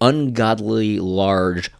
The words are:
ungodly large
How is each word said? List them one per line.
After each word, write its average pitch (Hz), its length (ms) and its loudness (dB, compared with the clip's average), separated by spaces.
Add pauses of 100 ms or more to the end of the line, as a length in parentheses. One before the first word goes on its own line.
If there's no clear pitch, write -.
ungodly 110 1000 0
large 92 800 0